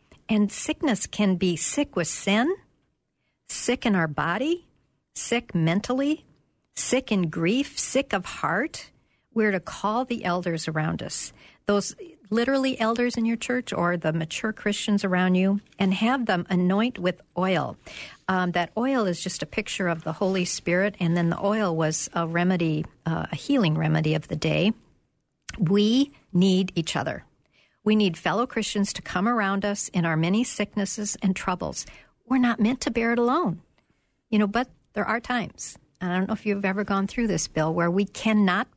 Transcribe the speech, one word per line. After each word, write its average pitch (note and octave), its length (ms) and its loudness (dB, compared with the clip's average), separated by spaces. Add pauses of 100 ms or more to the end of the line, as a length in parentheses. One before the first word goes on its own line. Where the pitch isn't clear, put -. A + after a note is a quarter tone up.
(300)
and G#3 220 4
sickness - 560 -2
can F#3+ 300 0
be F3+ 180 0
sick - 400 -2
with E3 120 0
sin, A#3+ 480 0 (960)
sick - 380 -2
in G3+ 80 4
our E3 120 2
body, F#3 600 -2 (480)
sick - 400 -2
mentally, A3+ 720 0 (500)
sick - 360 0
in F3+ 200 2
grief, G3 480 0
sick - 340 -2
of F#3 120 -2
heart, - 680 -4 (420)
we're G#3+ 180 2
to F#3 80 0
call G#3+ 460 -2
the A#3+ 180 -6
elders F3 440 -2
around D#3 340 -2
us, - 320 -8 (320)
those G3+ 300 0 (340)
literally C4 500 0
elders A#3 380 0
in A3+ 80 0
your A#3 100 0
church B3 380 -4
or F3 240 0
the D#3+ 160 0
mature E3 400 -4
Christians G3+ 500 0
around F#3 320 2
you, F#3+ 240 4 (180)
and F#3+ 160 2
have A#3 340 0
them F3 220 0
anoint F#3+ 480 2
with F3+ 240 -2 (160)
oil. F3 380 0 (540)
Um, F3+ 240 2
that E3+ 240 0
oil B3 280 2
is F3 160 -2
just - 220 -6
a - 20 -6
picture G3 440 -4
of E3 160 -4
the D#3+ 80 -4
Holy F#3 320 0
Spirit, F#3 560 0
and E3+ 160 2
then E3+ 120 2
the E3+ 160 -2
oil G3+ 300 0
was D#3 380 0
a E3+ 120 -2
remedy, E3 600 0 (200)
uh, E3 280 -2
a - 20 -4
healing F3+ 420 2
remedy D#3 360 2
of D#3 160 -4
the D#3+ 80 -4
day. D#3 340 2 (880)
We G#3+ 540 4 (180)
need F#3 420 4
each E3 220 -2
other. - 300 -4 (580)
We G#3+ 140 4
need G3 180 2
fellow G3+ 320 0
Christians G#3 460 -2
to - 80 -12
come G3 260 -2
around G3+ 380 0
us G3+ 240 -4
in E3+ 160 0
our E3 100 0
many F#3 300 2
sicknesses G#3 760 -4
and F#3 140 0
troubles. - 500 -6 (440)
We're C4 80 2
not A#3+ 240 2
meant A#3+ 200 2
to C4+ 100 -4
bear A#3 200 0
it A#3+ 80 2
alone, A#3+ 400 0 (720)
you G#3+ 100 2
know, G#3 80 4
but A#3 220 -2 (240)
there G#3 120 -2
are A3+ 140 -2
times, - 580 -6 (220)
and F3+ 140 -2
I F3+ 40 0
don't F#3 100 0
know A3 60 -4
if - 120 -6
you've G3+ 180 0
ever G3 220 -2
gone G3 220 0
through A#3 200 -2
this, E3+ 220 -2
Bill, D#3 240 0
where E3+ 180 2
we G3 140 2
cannot G#3 720 2